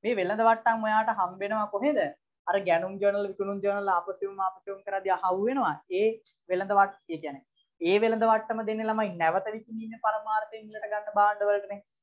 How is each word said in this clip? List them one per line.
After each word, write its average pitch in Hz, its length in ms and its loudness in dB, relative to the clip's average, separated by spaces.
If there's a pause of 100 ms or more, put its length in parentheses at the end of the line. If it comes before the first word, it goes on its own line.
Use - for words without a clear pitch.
මේ 220 140 0
වෙළඳ 202 260 0
වට්ටම් 226 400 4
ඔයාට 220 300 2
හම්බ 190 260 -2
වෙනවා 208 300 -2
කොහෙද? 233 320 0 (460)
අර 180 120 0
ගැනුම් 180 380 0
ජර්නල් 202 300 2
විකුණුම් 196 340 -6
ජර්නල් 202 280 -2
ආපසුම 190 500 -2
ආපසුම 190 420 -6
කරද්දී 190 340 -2
අහුව 185 280 -2
වෙනවා. 233 320 0 (120)
ඒ 196 200 0 (420)
වෙළඳ 190 240 -2
වට-, 196 320 4
ඒ 165 120 -8
කියන්නේ 143 260 -10 (380)
ඒ 175 180 4
වෙළඳ 226 260 4
වට්ටම 220 380 2
දෙන්නේ 220 260 -2
ළමයි 214 260 -2
නැවත 170 320 0
විකිණීමේ 220 560 -10
පරමාර්ථයෙන් 214 640 -4
මිලට 214 180 -12
ගන්න 208 300 -6
භාණ්ඩ 208 320 4
වලටනේ. 202 340 0 (220)